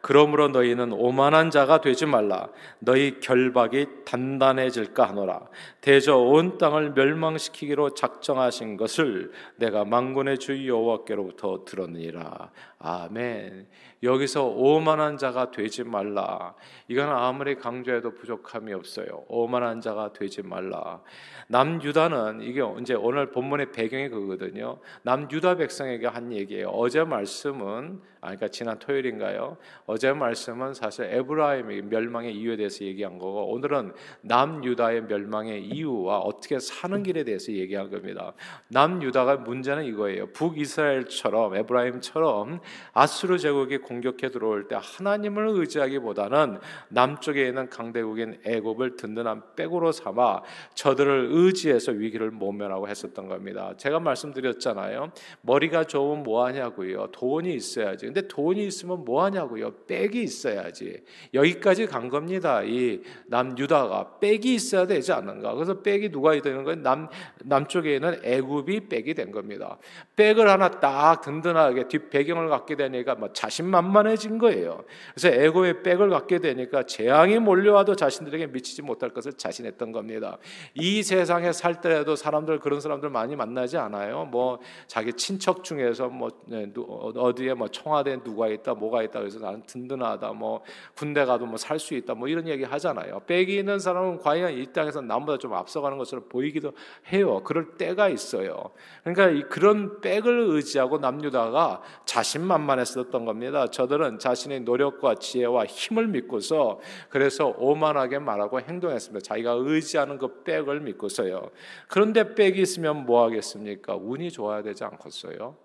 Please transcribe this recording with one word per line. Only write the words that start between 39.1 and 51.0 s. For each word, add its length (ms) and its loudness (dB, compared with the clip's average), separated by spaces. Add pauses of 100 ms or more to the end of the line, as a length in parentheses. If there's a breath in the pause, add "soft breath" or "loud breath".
문제는 480 -4
이거예요. 480 -4
북이스라엘처럼, 1200 0
에브라임처럼 1040 -2 (320 loud breath)
아수르 460 4
제국이 400 0
공격해 520 -6
들어올 380 -2
때 120 -4
하나님을 680 -4
의지하기보다는 1120 0 (300 loud breath)
남쪽에 600 0
있는 200 -6
강대국인 760 -6
애굽을 520 -2
든든한 460 -6 (140)
백으로 360 0
삼아 500 0 (320 loud breath)
저들을 560 4